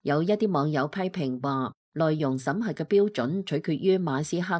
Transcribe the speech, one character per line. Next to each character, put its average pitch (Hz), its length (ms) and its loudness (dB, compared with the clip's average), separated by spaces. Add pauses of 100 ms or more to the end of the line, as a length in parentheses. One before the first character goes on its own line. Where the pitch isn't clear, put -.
有 147 200 2
一 185 100 2
啲 208 180 2
網 151 200 2
友 147 180 0
批 190 140 -6
評 147 400 -4
話， 135 300 -2 (200)
內 156 280 2
容 135 180 0
審 165 240 -2
核 208 100 -2
嘅 160 120 -4
標 202 260 4
準 170 340 -2
取 147 120 -4
決 165 160 -2
於 185 260 2
馬 156 260 -2
斯 170 160 -2
克 180 200 -2